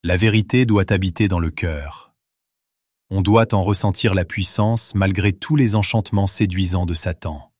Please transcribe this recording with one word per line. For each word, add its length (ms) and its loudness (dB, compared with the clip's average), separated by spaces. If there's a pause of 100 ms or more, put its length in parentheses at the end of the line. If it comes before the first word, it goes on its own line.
La 120 0
vérité 480 2
doit 280 2
habiter 340 0
dans 140 0
le 100 -2
cœur. 640 -8 (960)
On 100 -2
doit 320 4
en 120 2
ressentir 500 0
la 100 0
puissance 680 -4
malgré 380 0
tous 240 -4
les 180 2
enchantements 540 0
séduisants 580 0
de 80 -2
Satan. 640 -8